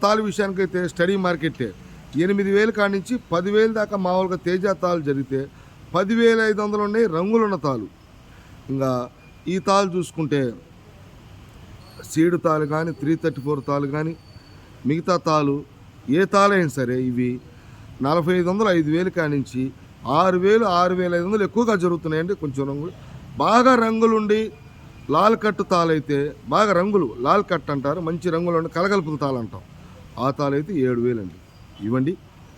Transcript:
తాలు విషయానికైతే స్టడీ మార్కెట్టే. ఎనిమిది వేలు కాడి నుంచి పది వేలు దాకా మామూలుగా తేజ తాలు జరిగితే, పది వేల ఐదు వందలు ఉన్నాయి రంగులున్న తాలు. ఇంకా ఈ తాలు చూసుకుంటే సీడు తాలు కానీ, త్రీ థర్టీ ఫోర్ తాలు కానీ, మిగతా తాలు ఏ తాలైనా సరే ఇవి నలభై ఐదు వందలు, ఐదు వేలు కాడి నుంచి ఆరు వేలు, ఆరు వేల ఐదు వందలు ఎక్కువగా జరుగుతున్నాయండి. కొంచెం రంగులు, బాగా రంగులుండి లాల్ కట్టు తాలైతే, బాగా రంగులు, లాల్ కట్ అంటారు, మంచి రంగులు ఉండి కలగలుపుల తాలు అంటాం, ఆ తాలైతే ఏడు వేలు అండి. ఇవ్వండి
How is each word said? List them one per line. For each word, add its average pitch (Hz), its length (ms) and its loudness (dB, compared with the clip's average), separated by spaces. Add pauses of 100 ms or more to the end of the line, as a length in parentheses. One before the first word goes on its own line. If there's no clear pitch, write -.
తాలు 214 220 4
విషయానికైతే 190 520 -2 (120)
స్టడీ 175 220 0 (100)
మార్కెట్టే. 156 440 -2 (560)
ఎనిమిది 196 320 0
వేలు 220 220 4
కాడి 202 180 2
నుంచి 196 180 -4 (180)
పది 175 220 0
వేలు 220 240 4
దాకా 208 180 -2 (100)
మామూలుగా 185 400 0
తేజ 180 180 0 (200)
తాలు 175 240 0
జరిగితే, 135 320 -2 (540)
పది 196 260 0
వేల 226 200 4 (100)
ఐదు 208 140 0
వందలు 208 220 -2
ఉన్నాయి 220 200 0 (100)
రంగులున్న 208 400 0 (100)
తాలు. 117 200 -2 (840)
ఇంకా 135 180 -2 (640)
ఈ 185 40 0 (120)
తాలు 196 280 4
చూసుకుంటే 151 460 -2 (1700)
సీడు 170 360 2
తాలు 156 280 0
కానీ, 160 160 -2 (100)
త్రీ 151 220 0
థర్టీ 139 240 -4
ఫోర్ 143 240 -2
తాలు 143 260 -2
కానీ, 160 180 -4 (760)
మిగతా 165 260 0 (140)
తాలు 143 260 2 (640)
ఏ 190 40 4 (120)
తాలైనా 196 440 4
సరే 127 180 -2 (140)
ఇవి 123 200 0 (760)
నలభై 165 320 2
ఐదు 175 120 0
వందలు, 208 180 0 (100)
ఐదు 151 160 0
వేలు 180 220 0
కాడి 156 200 0
నుంచి 131 260 -4 (580)
ఆరు 180 240 4
వేలు, 220 200 4 (160)
ఆరు 180 200 2
వేల 180 180 -2
ఐదు 170 100 -2
వందలు 208 200 0
ఎక్కువగా 226 340 0
జరుగుతున్నాయండి. 170 600 -2
కొంచెం 139 280 -4
రంగులు, 143 220 -8 (500)
బాగా 233 300 6 (120)
రంగులుండి 220 560 2 (720)
లాల్ 208 300 4
కట్టు 208 200 0 (100)
తాలైతే, 156 440 0 (360)
బాగా 202 260 4
రంగులు, 196 260 0 (200)
లాల్ 190 240 4
కట్ 165 240 -4
అంటారు, 139 340 -2
మంచి 170 260 -4
రంగులు 170 260 0
ఉండి 160 180 -4
కలగలుపుల 180 460 0
తాలు 135 180 -2
అంటాం, 101 200 -12 (600)
ఆ - 20 2 (140)
తాలైతే 147 320 -2 (140)
ఏడు 123 200 0
వేలు 123 180 -2
అండి. 85 140 -14 (480)
ఇవ్వండి 131 260 0 (460)